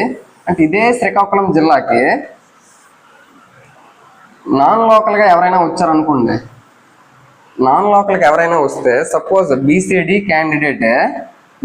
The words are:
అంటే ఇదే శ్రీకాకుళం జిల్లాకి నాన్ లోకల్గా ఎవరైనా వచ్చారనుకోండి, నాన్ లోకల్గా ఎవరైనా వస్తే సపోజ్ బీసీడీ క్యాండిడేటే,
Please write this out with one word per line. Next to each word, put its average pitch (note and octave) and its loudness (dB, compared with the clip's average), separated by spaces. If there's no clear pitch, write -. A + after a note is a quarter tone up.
అంటే F3 -4
ఇదే G#3 0
శ్రీకాకుళం G3 -2
జిల్లాకి B2+ 0
నాన్ F#3+ 2
లోకల్గా G#3+ 2
ఎవరైనా F3+ 2
వచ్చారనుకోండి, D#3 0
నాన్ E3+ 2
లోకల్గా G3 0
ఎవరైనా E3 2
వస్తే C3 -2
సపోజ్ F#3 0
బీసీడీ F#3 0
క్యాండిడేటే, D3 -2